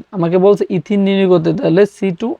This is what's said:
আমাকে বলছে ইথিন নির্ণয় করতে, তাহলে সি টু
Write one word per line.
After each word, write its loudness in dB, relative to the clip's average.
আমাকে 0
বলছে 2
ইথিন -2
নির্ণয় 0
করতে, 2
তাহলে 2
সি -4
টু -4